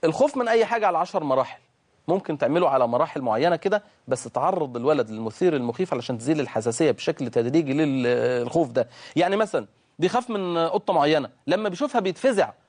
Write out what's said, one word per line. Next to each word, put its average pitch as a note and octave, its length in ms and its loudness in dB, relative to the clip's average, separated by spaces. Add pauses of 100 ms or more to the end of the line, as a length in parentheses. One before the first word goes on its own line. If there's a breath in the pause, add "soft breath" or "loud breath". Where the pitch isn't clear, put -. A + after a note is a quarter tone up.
الخوف C4 340 2
من A#3+ 100 -2
أي A3+ 180 4
حاجة G#3+ 220 0
على F3 100 2
عشر F3+ 260 -2
مراحل. C3 360 0 (480)
ممكن E3+ 300 -2
تعمله D3+ 320 2
على C3 180 2
مراحل C#3 340 -2
معينة B2+ 340 2
كده، G3 280 -2 (240 soft breath)
بس B2+ 160 -2
تعرض C#3 540 -2
الولد B2+ 320 0
للمثير A2+ 460 -2
المخيف B2 380 -2
علشان B2 240 -4
تزيل C#3+ 220 -2
الحساسية A#2+ 520 0
بشكل C3+ 380 -4
تدريجي C3 440 0
لل-، C3+ 340 0 (340)
الخوف B2 300 0
ده. A#2 160 0 (280 loud breath)
يعني F3 200 2
مثلًا G3 320 0 (320)
بيخاف G#3 300 0
من F#3 280 -2
قطة E3+ 360 0
معينة، D3 360 2 (180)
لما G#3 220 0
بيشوفها B3 320 -2
بيتفزع G3 500 0 (180)